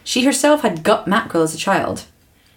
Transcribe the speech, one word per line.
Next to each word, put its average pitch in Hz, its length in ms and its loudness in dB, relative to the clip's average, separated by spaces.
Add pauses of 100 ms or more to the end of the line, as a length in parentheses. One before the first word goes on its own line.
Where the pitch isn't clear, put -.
She 240 200 -2
herself 202 380 2
had 165 200 -2
gut - 260 2
mackerel 190 340 0
as 160 120 -2
a - 40 -12
child. - 460 -2 (520)